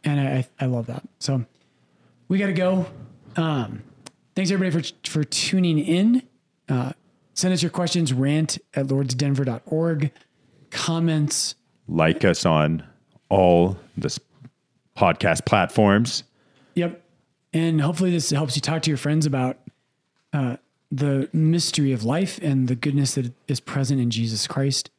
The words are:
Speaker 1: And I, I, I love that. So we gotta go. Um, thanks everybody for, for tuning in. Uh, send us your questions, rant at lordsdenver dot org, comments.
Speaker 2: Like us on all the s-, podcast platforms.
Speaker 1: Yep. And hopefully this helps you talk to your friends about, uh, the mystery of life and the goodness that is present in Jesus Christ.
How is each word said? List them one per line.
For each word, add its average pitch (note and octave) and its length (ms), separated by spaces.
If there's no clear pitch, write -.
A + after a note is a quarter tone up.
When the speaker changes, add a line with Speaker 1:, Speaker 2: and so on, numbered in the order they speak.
Speaker 1:
And C#3+ 160
I, C#3 40
I, B2+ 100
I C#3 40
love A#2+ 220
that. A#2+ 160
So C3 260
we F#3+ 100
gotta G3 140
go. F#3 340
Um, B2+ 480
thanks F#3+ 140
everybody F#3 420
for, - 0
for D3+ 160
tuning F3 540
in. F#3 460
Uh, C3 260
send F#3 180
us D3+ 80
your E3+ 80
questions, E3+ 440
rant D3 440
at C#3 140
lordsdenver C3+ 580
dot A#2+ 220
org, D#3 420
comments. E3 840
Speaker 2:
Like E2 380
us F2 200
on D#2 380
all F#2 480
the - 100
s-, - 120
podcast F2 480
platforms. G#2+ 760
Speaker 1:
Yep. F3 280
And D#3+ 280
hopefully F3 300
this E3+ 180
helps C#3+ 260
you C#3+ 60
talk D#3 220
to D#3 60
your C#3+ 80
friends D3+ 280
about, C3 320
uh, C3 240
the C#3 440
mystery D#3 580
of A2 140
life D#3+ 360
and C3+ 280
the B2+ 60
goodness C#3 400
that B2 180
is C3 100
present C#3 400
in A#2+ 100
Jesus A2+ 380
Christ. C#3 520